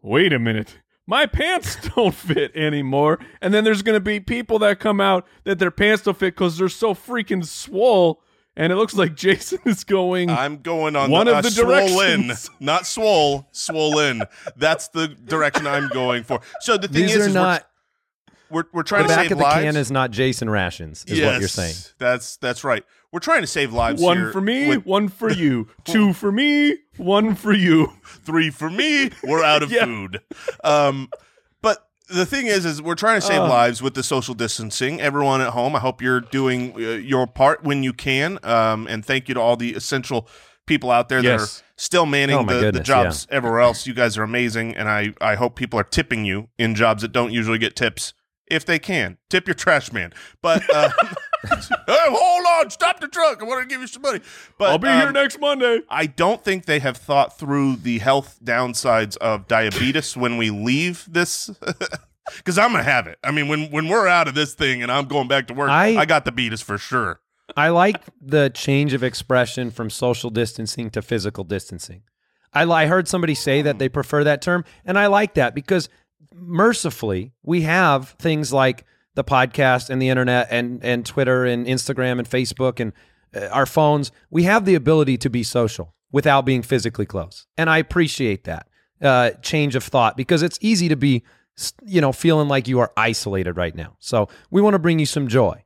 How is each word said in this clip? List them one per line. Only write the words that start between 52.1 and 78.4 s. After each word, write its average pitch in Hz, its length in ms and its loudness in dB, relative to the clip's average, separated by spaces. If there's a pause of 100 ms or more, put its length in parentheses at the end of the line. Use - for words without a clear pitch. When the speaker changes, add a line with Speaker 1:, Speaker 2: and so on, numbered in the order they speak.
Speaker 2:
on, 330 240 2
stop 349 300 -2
the 302 80 -10
truck. 311 340 0
I 214 40 -10
wanna 254 200 -6
give 262 160 -8
you 254 60 -12
some 240 140 -18
money." 269 180 -4 (400)
But, 202 100 4
Speaker 1:
I'll 160 80 4
be 254 120 0
here 277 180 4
Speaker 2:
um, 277 60 -4
Speaker 1:
next 277 260 0
Monday. 262 400 2 (100)
Speaker 2:
I 156 180 -2
don't 175 360 0
think 190 220 -2
they 147 140 0
have 127 180 -4
thought - 420 0
through 139 380 0
the 117 220 -4
health 135 440 0
downsides 117 760 0
of 107 300 -4
diabetes 113 720 0
when 123 200 -2
we 113 140 0
leave 135 580 -2
this, 170 400 -2 (480)
<laughs> - 480 -18
'cause 175 120 -2
I'm 226 140 4
gonna 160 120 0
have 127 240 0
it. 85 160 -16
I 135 80 -4
mean, 147 160 -2
when, 151 240 -4
when 156 160 -4
we're 202 200 2
out 175 200 4
of 147 80 -6
this 147 180 -2
thing 131 300 -2
and 120 80 -4
I'm 143 140 0
going 131 240 -2
back 135 180 0
to 120 60 -12
work, 139 160 -2
Speaker 3:
I 190 260 4
Speaker 2:
I 151 100 2
got 156 200 0
the 135 80 -4
beatus 113 280 -4
for 101 160 -6
sure. 107 440 -4 (340)
Speaker 3:
I 151 140 2
like 185 320 2 (200)
the 139 280 2
change 143 440 0
of 127 100 -2
expression 123 680 -2
from 113 180 -8
social 123 400 -2
distancing 113 640 -4
to 110 100 -6
physical 104 440 -6
distancing. 90 580 -10 (500)
I 151 120 2
li-, 170 80 2
I 160 140 4
heard 180 200 2
somebody 170 280 -2
say 139 260 0
that 143 180 -2
they 135 100 0
prefer 147 360 -2
that 147 160 0
term, 175 240 -2 (200)
and 185 140 0
I 202 80 4
like 202 280 2
that 123 200 0
because 151 320 -2 (480)
mercifully, 175 1000 0 (100)
we 170 180 0
have 156 480 2 (100)
things 151 320 -2